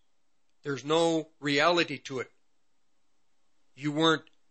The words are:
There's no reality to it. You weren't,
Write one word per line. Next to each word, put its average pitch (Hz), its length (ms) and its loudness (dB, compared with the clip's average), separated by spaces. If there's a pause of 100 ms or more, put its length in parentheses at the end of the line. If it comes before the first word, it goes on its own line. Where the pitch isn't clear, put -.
(640)
There's 135 200 -8
no 160 440 0 (100)
reality 147 680 0
to 135 120 -8
it. 110 100 -8 (1500)
You 147 160 -6
weren't, 156 320 2 (260)